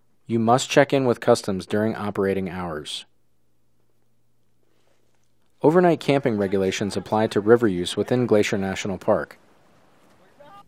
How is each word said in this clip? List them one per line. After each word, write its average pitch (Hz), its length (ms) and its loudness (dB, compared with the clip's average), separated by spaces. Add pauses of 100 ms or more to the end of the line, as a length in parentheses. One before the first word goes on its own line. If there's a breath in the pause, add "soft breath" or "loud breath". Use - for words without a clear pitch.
(280)
You 117 100 -2
must 117 320 2
check 143 240 4
in 135 120 0
with 117 140 2
customs 98 460 0
during 107 300 -2
operating 98 560 -4
hours. 82 540 -10 (2500)
Overnight 170 360 4
camping 135 380 0
regulations 98 580 -2
apply 107 320 -2
to 107 120 -2
river 113 280 4
use 90 300 -4
within 123 300 -2
Glacier 104 320 2
National 95 400 -6
Park. 87 400 -4 (1300)